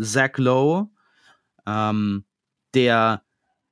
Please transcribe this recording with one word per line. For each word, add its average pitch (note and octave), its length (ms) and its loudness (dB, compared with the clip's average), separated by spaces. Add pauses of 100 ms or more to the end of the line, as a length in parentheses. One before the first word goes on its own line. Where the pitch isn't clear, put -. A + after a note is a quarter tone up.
Zach C3 380 -2
Lowe, C#3 500 2 (800)
ähm, G#2+ 580 -4 (500)
der A2+ 480 2 (480)